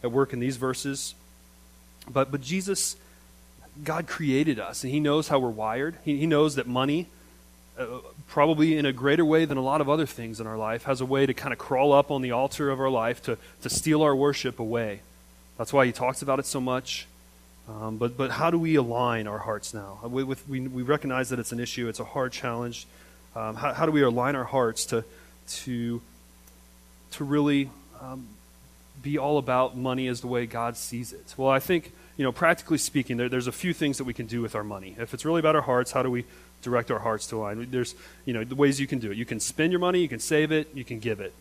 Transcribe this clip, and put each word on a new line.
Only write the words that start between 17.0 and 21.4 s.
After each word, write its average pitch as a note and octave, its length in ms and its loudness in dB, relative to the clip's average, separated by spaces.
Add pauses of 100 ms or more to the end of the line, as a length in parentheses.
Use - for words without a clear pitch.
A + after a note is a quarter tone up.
Um, A2 300 -8
but, A#2+ 200 -2
but C3 140 -2
how E3 180 0
do E3+ 100 2
we D#3+ 160 2
align A#2 520 2
our G#2 120 -6
hearts G#2+ 340 -6
now? G2 300 -12
We, B2+ 200 -4
with, C3+ 240 -6
we, C3 140 -6
we B2+ 220 -6
recognize C3 460 0
that B2 100 -2
it's - 120 -6